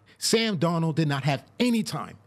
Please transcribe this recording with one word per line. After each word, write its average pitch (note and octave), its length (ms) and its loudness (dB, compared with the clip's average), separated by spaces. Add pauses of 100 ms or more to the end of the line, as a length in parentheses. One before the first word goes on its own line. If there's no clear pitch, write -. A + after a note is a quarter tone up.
(180)
Sam A3 400 0
Darnold E3 380 0
did D#3+ 120 2
not C#3 180 -2
have C#3+ 180 0 (160)
any A#3 240 2
time, F#2+ 440 -8